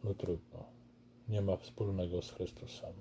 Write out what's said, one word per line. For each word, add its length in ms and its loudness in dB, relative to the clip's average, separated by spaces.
no 100 2
trudno. 500 -2
Nie 120 4
ma 160 6
wspólnego 640 2
z 80 -8
Chrystusem. 720 -6